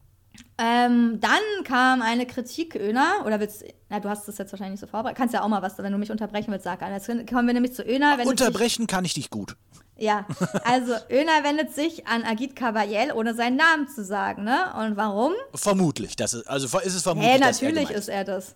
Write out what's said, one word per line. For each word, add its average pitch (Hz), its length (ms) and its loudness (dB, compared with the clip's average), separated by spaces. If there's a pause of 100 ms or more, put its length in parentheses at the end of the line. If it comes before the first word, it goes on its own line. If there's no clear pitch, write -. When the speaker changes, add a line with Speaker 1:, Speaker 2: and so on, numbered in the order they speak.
(580)
Speaker 1:
Ähm, 240 600 4
dann 370 440 2
kam 254 380 2
eine 233 240 0
Kritik, 247 480 -8
Öner, 269 500 0
oder 214 160 0
willst, 208 240 -6 (260)
na, 190 100 -6
du 196 100 -6
hast 208 180 -8
das 202 120 -10
jetzt 196 120 -10
wahrscheinlich 196 280 -10
nicht - 20 -20
so - 60 -14
vorbereitet, 208 300 -6
kannst 240 160 2
ja 196 100 0
auch 202 40 0
mal 208 140 2
was, 190 160 -6
wenn 196 140 -4
du 202 80 -2
mich 214 100 -2
unterbrechen 214 420 -4
willst, 196 120 -6
sag 185 180 -6
an. 190 100 -6
Jetzt 196 160 -8
kommen 240 380 0
wir 240 80 2
nämlich 247 220 0
zu - 80 -8
Öner, 277 340 4
wenn 240 80 0
du 262 80 2
dich 240 80 0
Speaker 2:
Unterbrechen 226 460 2
kann 185 180 -2
ich 160 80 -4
dich 143 160 -8
gut. 101 260 -8 (400)
Speaker 1:
Ja, 208 300 0 (200)
Speaker 2:
<laughs> - 180 -2
Speaker 1:
also 247 300 2 (180)
Öner 302 320 4
wendet 302 320 0
sich 320 320 -4
an 226 160 0
Agit 226 320 -4
Kabayel, 220 560 0
ohne 226 240 -2
seinen 240 220 2
Namen 311 300 4
zu - 160 -10
sagen, 196 400 -4
ne? 285 360 0
Und 220 180 -2
warum? 214 360 0 (200)
Speaker 2:
Vermutlich, 175 600 2
das 107 180 -2
ist, 117 140 -10
also 135 200 -2
ver-, 170 160 -2
ist 190 120 -2
es 175 80 -2
vermutlich, 185 300 4
Speaker 1:
Hä, 269 60 8
Speaker 2:
dass 262 220 4
er 269 80 2
Speaker 1:
natürlich 320 200 0
Speaker 2:
gemeint 208 100 -4
Speaker 1:
ist 202 100 -6
er 196 140 -2
das. 190 320 -8